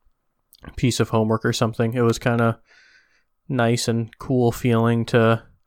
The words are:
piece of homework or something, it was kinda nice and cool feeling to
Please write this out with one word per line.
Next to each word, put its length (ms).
piece 240
of 100
homework 340
or 80
something, 420
it 80
was 160
kinda 420
nice 400
and 300
cool 340
feeling 540
to 360